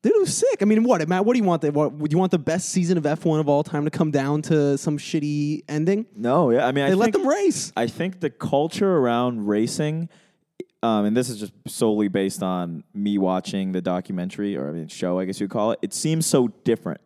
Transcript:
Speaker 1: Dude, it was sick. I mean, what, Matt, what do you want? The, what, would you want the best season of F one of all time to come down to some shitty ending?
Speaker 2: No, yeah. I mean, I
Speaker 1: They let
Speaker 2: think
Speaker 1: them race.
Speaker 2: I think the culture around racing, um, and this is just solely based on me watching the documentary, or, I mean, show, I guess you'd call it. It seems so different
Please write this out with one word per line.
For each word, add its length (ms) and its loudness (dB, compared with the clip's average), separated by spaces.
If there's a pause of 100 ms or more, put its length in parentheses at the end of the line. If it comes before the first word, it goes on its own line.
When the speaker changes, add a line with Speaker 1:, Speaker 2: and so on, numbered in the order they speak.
Speaker 1:
Dude, 120 4
it 60 6
was 160 2
sick. 240 2
I 60 2
mean, 180 4
what, 240 2
Matt, 160 2
what 100 4
do 60 2
you 60 2
want? 160 2
The, 100 0
what, 220 2
would 180 -2
you 60 4
want 120 2
the 80 2
best 300 -2
season 300 2
of 80 0
F 180 0
one 160 2
of 80 0
all 140 4
time 220 -2
to 60 0
come 200 0
down 320 0
to 340 2
some 220 -2
shitty 680 -2
ending? 460 0
Speaker 2:
No, 360 2
yeah. 160 4
I 60 0
mean, 120 0
I 60 2
Speaker 1:
They 40 4
let 180 2
Speaker 2:
think 120 0
Speaker 1:
them 40 2
race. 480 0
Speaker 2:
I 100 0
think 340 -6
the 80 -2
culture 680 0
around 500 0
racing, 640 -2 (720)
um, 240 2
and 100 2
this 140 0
is 100 -10
just 140 -10 (120)
solely 420 0
based 340 -2
on 500 -4
me 240 -2
watching 560 -2
the 80 -2
documentary, 800 -4
or, 100 -6
I 40 -8
mean, 160 -10
show, 300 -4
I 60 -2
guess 160 -6
you'd 80 -4
call 240 -2
it. 80 -4
It 140 -6
seems 320 -2
so 220 2
different 580 -4